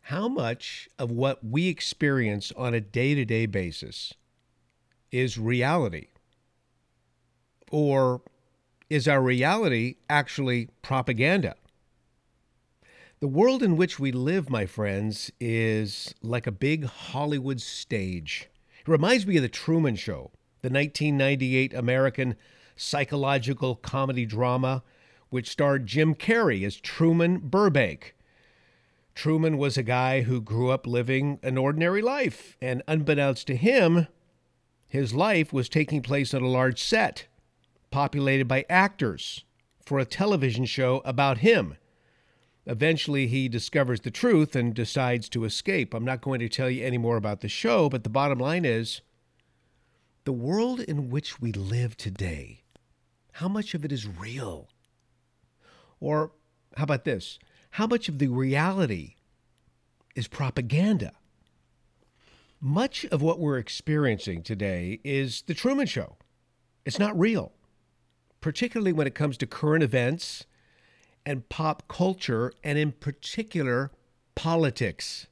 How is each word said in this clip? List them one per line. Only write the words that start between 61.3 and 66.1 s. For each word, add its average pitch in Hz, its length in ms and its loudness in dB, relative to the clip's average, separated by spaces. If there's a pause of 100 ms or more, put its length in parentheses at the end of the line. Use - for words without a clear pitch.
Much 160 460 -2
of 151 140 0
what 160 200 0
we're 147 180 0
experiencing 110 840 -2
today 95 580 -4
is 135 400 -4
The 170 120 -6
Truman 269 340 0
Show. - 260 -6 (720)